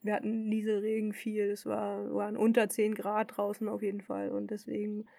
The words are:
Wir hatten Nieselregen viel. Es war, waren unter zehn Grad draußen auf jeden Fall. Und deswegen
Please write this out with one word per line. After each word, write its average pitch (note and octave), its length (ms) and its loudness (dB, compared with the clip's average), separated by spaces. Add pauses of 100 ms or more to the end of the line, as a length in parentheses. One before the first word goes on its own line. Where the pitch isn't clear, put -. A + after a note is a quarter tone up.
Wir G#3 100 0
hatten A3 360 0
Nieselregen G#3+ 640 0
viel. G#3+ 360 -2
Es G#3 160 -4
war, G3+ 480 -2
waren G#3 240 0
unter A3 320 6
zehn G#3+ 240 2
Grad G#3+ 440 -2
draußen G#3 300 0
auf G#3 140 -2
jeden G3+ 200 -2
Fall. G3 280 -4
Und G3+ 220 -4
deswegen G#3 540 -4 (140)